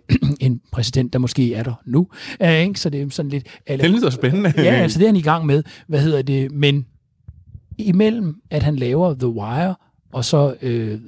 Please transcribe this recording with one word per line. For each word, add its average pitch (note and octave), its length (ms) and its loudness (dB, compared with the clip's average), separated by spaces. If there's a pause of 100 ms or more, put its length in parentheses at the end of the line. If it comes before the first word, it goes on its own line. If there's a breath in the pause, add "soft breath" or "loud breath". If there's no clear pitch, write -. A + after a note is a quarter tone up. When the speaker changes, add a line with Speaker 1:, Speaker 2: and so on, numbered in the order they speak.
Speaker 1:
<clears throat> - 300 0
en B2+ 220 0 (100)
præsident, B2 420 -2
der B2 60 0
måske B2 340 0
er A2 100 -4
der A#2 100 -6 (120)
nu. D3+ 220 0 (320 loud breath)
Ja, E3 220 2
ikke? F#3+ 180 -2
Så E3+ 100 -4
det C#3+ 120 -4
er C#3+ 80 -6
sådan C#3+ 220 -6
lidt C#3 160 -6 (200 loud breath)
Speaker 2:
Det D3 240 2
lyder G#3+ 180 2
spændende. D3 480 2
Speaker 1:
Ja, D#3 60 4
altså F#3 360 2
det F#3+ 60 6
er A3+ 40 6
han G#3+ 60 4
i F3+ 60 2
gang D#3+ 240 0
med. D3 180 2 (240 loud breath)
Hvad D3 140 0
hedder D3 200 2
det? C3+ 300 -2
Men C#3+ 340 2 (920)
imellem, G#3 580 0 (140)
at D3 140 -2
han D3+ 120 0
laver C#3 380 0
The B2+ 140 -2
Wire, A#2+ 480 -4 (380)
og B2+ 120 -4
så, C#3+ 360 2
øh, A2+ 460 -4